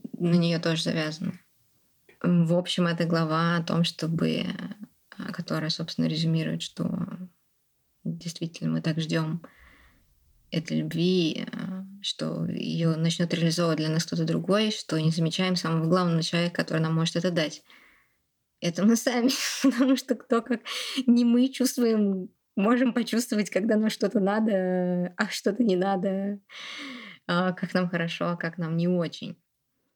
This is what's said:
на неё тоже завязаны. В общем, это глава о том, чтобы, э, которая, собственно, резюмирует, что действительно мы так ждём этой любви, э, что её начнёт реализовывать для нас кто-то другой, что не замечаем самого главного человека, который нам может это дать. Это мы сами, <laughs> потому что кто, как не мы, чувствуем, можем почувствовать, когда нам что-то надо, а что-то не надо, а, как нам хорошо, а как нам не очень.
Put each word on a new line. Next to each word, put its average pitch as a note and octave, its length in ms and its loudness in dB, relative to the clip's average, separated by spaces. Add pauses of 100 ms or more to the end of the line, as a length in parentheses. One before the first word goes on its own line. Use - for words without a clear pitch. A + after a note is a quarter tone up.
(180)
на F3 180 2
неё E3+ 240 2
тоже E3 240 0
завязаны. E3 560 -4 (840)
В E3+ 320 4
общем, F3+ 320 2
это E3+ 180 0
глава E3 520 2
о E3+ 60 0
том, E3+ 200 2
чтобы, E3 480 -2
э, - 140 -2 (840)
которая, D#3 380 -6
собственно, E3 380 -4
резюмирует, D#3+ 560 -2
что - 260 -6 (1120)
действительно E3 680 -6
мы D#3+ 100 -2
так D#3+ 180 -2
ждём D#3+ 420 -2 (1120)
этой D#3+ 280 -4
любви, E3 720 0
э, F#3+ 320 -8 (180)
что E3 440 -4
её E3 500 0
начнёт E3 380 0
реализовывать E3 440 2
для D#3 120 0
нас D#3+ 160 0
кто-то E3 200 -2
другой, F#3 460 2
что - 300 -2
не D#3 100 4
замечаем E3+ 440 0
самого E3 320 0
главного E3+ 360 4
человека, E3+ 400 0
который D#3+ 180 -2
нам D#3+ 120 0
может E3 220 0
это F3+ 160 0
дать. D#3 320 -2 (960)
Это E3+ 240 -2
мы A3+ 100 6
сами, A#3+ 340 0 (180)
<laughs> - 160 -2
потому B3+ 340 4
что - 180 -4
кто, A#3 260 0
как A#3 200 -4 (460)
не A#3+ 180 6
мы, A#3+ 240 4
чувствуем, A3 800 0 (260)
можем A#3+ 380 4
почувствовать, A3 560 0
когда G#3+ 260 2
нам G#3+ 140 2
что-то G#3 300 0
надо, F#3 1000 2
а G#3+ 120 0
что-то - 340 0
не G3 120 4
надо, G3 640 0 (880)
а, F3+ 260 2
как F3+ 200 -4
нам F3+ 160 2
хорошо, E3+ 400 -2
а F3 80 -2
как E3+ 200 -6
нам E3 200 -2
не E3+ 100 2
очень. F3 480 -2 (600)